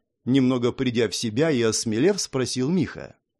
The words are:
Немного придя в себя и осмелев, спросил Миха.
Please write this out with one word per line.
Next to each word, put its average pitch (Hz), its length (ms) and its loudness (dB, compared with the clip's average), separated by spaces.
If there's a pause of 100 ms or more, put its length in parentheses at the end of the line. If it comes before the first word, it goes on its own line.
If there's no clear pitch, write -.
(240)
Немного 127 480 2
придя 120 380 0
в - 40 -8
себя 123 360 -2
и 131 100 0
осмелев, 113 580 0
спросил 127 520 -4
Миха. 143 460 -4 (240)